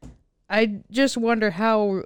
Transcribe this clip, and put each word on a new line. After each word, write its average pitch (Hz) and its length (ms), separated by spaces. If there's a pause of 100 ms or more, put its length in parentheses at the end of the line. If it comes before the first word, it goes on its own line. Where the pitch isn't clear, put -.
(500)
I 208 320 (100)
just 262 260
wonder 226 320
how, 208 560